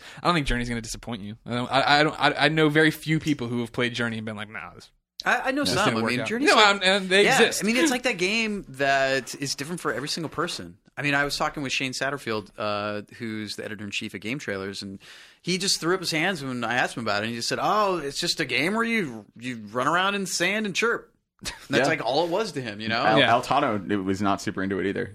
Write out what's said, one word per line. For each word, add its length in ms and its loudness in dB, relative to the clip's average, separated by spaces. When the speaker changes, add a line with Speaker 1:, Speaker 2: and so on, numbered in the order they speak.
Speaker 1:
I 60 0
don't 80 4
think 100 2
Journey's 240 0
gonna 120 -2
disappoint 400 -10
you. 240 -12
I 60 -10
don't, 200 -2
I, 280 6
I 40 6
don't, 160 0
I, 180 4
I 120 4
know 180 6
very 240 6
few 300 0
people 260 0
who 140 -2
have 100 -6
played 220 0
Journey 240 -2
and 80 -8
been 100 -6
like, 140 -10
"Nah, 260 -12
this 160 -20
Speaker 2:
I, 200 2
I 60 0
know 140 -2
Speaker 1:
this 80 0
Speaker 2:
some. 120 2
Speaker 1:
didn't 140 2
Speaker 2:
I 40 0
Speaker 1:
work 80 2
Speaker 2:
mean, 100 0
Speaker 1:
out." 60 -4
Speaker 2:
Journey's 220 0
Speaker 1:
No, 60 6
Speaker 2:
like, 120 10
Speaker 1:
I'm, 160 4
and 260 2
they 160 6
Speaker 2:
yeah, 160 6
Speaker 1:
exist. 220 2
Speaker 2:
I 40 0
mean, 80 2
it's 160 4
like 120 -2
that 160 -2
game 500 -2
that 720 2
is 140 -4
different 260 -6
for 100 -2
every 160 -6
single 220 -6
person. 480 -6
I 20 -6
mean, 140 0
I 80 2
was 140 -2
talking 260 -2
with 80 -4
Shane 220 -2
Satterfield, 640 -2
uh, 440 -2
who's 380 -6
the 100 -8
editor-in-chief 480 -8
of 80 -10
Game 160 -4
Trailers, 460 -6
and 160 -10
he 160 -2
just 220 0
threw 160 0
up 60 -4
his 100 -4
hands 320 0
when 200 -4
I 120 0
asked 220 0
him 60 -6
about 200 0
it. 40 -2
And 40 -4
he 60 -6
just 100 -4
said, 140 0
"Oh, 360 2
it's 220 -6
just 220 -2
a 40 -2
game 300 0
where 80 0
you, 420 -2
you 320 -8
run 160 0
around 280 2
in 120 -4
sand 380 -2
and 100 -6
chirp." 360 0
<laughs> 160 -20
That's, 140 -8
Speaker 3:
Yeah. 160 2
Speaker 2:
like, 200 0
all 200 2
it 40 -2
was 220 -2
to 100 -6
him, 200 -8
you 80 -4
know? 120 0
Speaker 3:
Al-, 160 2
Speaker 1:
Yeah. 140 6
Speaker 3:
Altano, 580 2
it 60 2
was 260 0
not 200 2
super 200 -6
into 180 -2
it 80 0
either. 280 -2